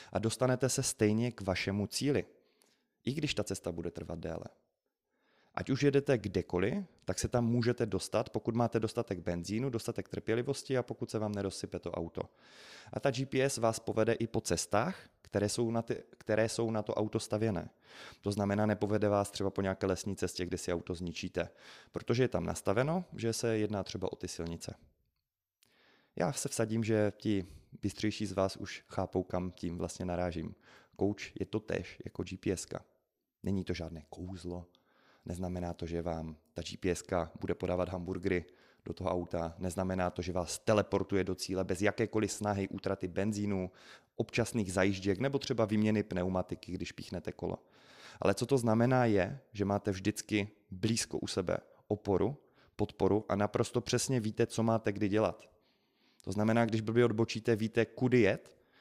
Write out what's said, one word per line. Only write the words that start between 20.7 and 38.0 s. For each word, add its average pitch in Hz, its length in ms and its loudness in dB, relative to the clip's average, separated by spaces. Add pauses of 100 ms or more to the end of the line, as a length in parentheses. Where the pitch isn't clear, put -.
auto 85 220 -4
zničíte, 85 540 -4 (440)
protože 120 300 0
je 123 60 4
tam 85 180 0
nastaveno, 131 580 0 (120)
že 113 160 -2
se 113 260 0
jedná 104 260 -2
třeba - 280 -6
o - 40 -8
ty 90 120 -8
silnice. 85 460 -8 (1400)
Já 143 160 0
se - 160 -6
vsadím, 113 360 -2
že 107 320 4
ti 98 300 0 (360)
bystřejší 107 440 -2
z 95 60 -8
vás 98 240 0
už - 320 -12
chápou, 92 340 -2
kam 90 280 -4
tím 87 280 -6
vlastně 87 260 -6
narážím. 87 500 -4 (440)
Coach - 420 -4
je 92 60 -2
totéž 92 580 -6
jako - 180 -8
G 92 140 -8
P - 160 -2
S - 140 -4
ka. - 180 -10 (580)
Není 92 220 0
to 90 100 -4
žádné 82 340 -8
kouzlo, 87 580 -10 (600)
neznamená 90 460 -4
to, 85 140 -8
že 85 160 -4
vám 80 340 -6 (180)
ta 85 80 -10
G 90 140 -10
P 92 140 0
S 85 120 -2
ka 85 380 -2
bude 90 140 -2
podávat 90 340 0
hamburgery 90 560 0 (400)